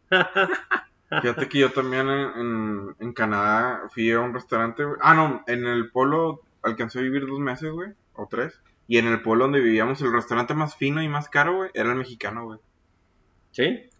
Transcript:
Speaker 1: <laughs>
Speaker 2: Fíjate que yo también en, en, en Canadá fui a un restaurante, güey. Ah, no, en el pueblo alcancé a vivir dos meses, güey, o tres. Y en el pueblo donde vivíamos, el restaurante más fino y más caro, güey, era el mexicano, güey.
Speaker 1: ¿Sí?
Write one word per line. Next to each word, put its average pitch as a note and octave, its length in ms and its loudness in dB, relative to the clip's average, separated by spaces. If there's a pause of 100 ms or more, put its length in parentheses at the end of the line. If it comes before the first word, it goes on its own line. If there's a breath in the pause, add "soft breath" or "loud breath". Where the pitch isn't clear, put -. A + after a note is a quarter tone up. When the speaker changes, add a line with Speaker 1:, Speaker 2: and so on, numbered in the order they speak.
Speaker 1:
<laughs> - 1120 0
Speaker 2:
Fíjate A#2+ 260 0
que C#3+ 120 0
yo B2+ 120 6
también C3 380 0
en, C#3 200 0 (100)
en, G#2+ 600 -4
en A#2 140 -8
Canadá G#2+ 680 0 (100)
fui A2+ 200 2
a A#2 80 4
un B2 140 -2
restaurante, A#2 500 -2
güey. D3 180 -4
Ah, D#3+ 120 8
no, D#3 340 2
en A#2+ 180 -2
el A#2+ 260 -2
pueblo D3+ 500 2 (220)
alcancé A2+ 360 -4
a B2+ 40 -2
vivir C3+ 240 -2
dos C#3 120 -6
meses, C#3+ 320 -6
güey, F3 180 -10 (260)
o G#2 120 -12
tres. C3 320 -6 (280)
Y A#2 100 4
en A#2 100 4
el A#2 140 0
pueblo A2+ 240 4
donde C#3 140 2
vivíamos, A#2 420 2
el B2+ 100 0
restaurante A#2 440 0
más D3+ 200 -2
fino C#3+ 280 -2
y D#3+ 40 -2
más D3 220 -4
caro, D#3+ 280 2
güey, F#3+ 160 -4
era A2+ 180 0
el B2+ 60 -2
mexicano, A#2 480 -8
güey. A2 140 -14 (920)
Speaker 1:
¿Sí? E3+ 380 -2 (100)